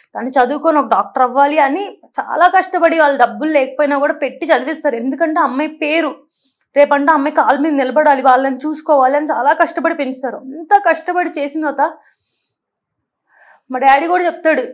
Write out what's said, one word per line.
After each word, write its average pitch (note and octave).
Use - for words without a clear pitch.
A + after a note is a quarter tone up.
తను A#3+
చదువుకొని C#4+
ఒక C4+
డాక్టర్ G#3+
అవ్వాలి" C#4+
అని D#4
చాలా C#4
కష్టపడి F4
వాళ్ళు C#4+
డబ్బులు A#3+
లేకపోయినా C#4+
కూడా D4
పెట్టి C#4
చదివిస్తారు. C#4
ఎందుకంటే D4
అమ్మాయి D4
పేరు, D#4
రేపంటే C#4+
అమ్మాయి D4
కాళ్ళ C4
మీద D4+
నిలబడాలి, C#4
వాళ్ళని C4
చూసుకోవాలి C#4+
అని D4+
చాలా C#4
కష్టపడి E4
పెంచుతారు. C4
అంత D#4+
కష్టపడి F4
చేసిన D4
తర్వాత C#4+
మా B3+
డాడీ C#4
కూడా F4+
చెప్తాడు, D#4+